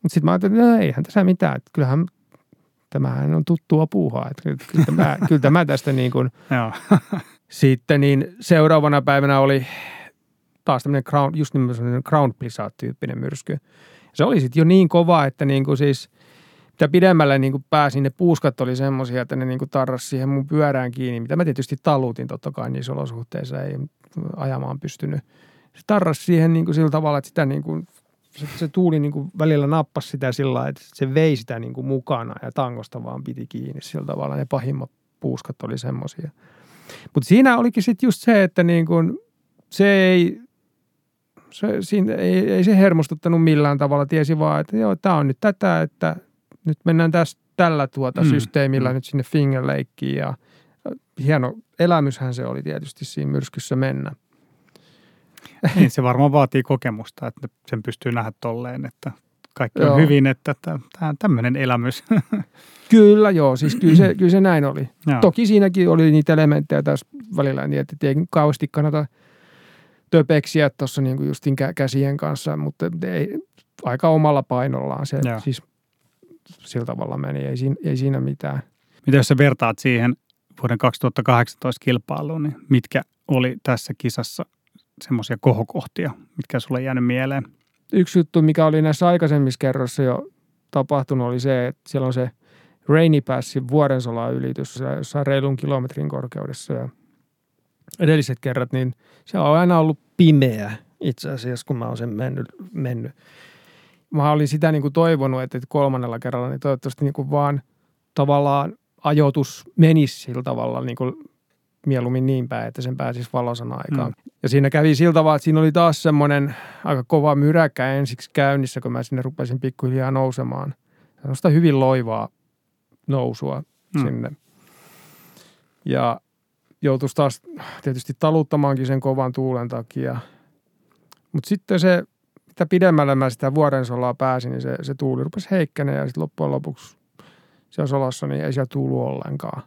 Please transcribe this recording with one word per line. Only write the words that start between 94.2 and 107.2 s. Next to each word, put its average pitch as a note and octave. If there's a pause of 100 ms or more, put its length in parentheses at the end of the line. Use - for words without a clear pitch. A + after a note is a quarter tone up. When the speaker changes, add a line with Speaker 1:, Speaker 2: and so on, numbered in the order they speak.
Speaker 1:
jossain C#3
reilun C#3
kilometrin C#3
korkeudessa. -
Ja B1+ (1120)
edelliset D3
kerrat, B2
niin B2+ (300)
se -
on D3
aina F3
ollut D#3+ (180)
pimeä C3 (280)
itse D3
asiassa, B2
kun C3+
mä A#2
oon A#2+
sen A#2
mennyt, B2+ (260)
mennyt. B2+ (960)
Mä D3
olin D3+
sitä, D#3
niinku, D3
toivonut, C3+
että, B2+
että B2+
kolmannella B2+
kerralla B2
niin C3+
toivottavasti, C3+
niinku, C#3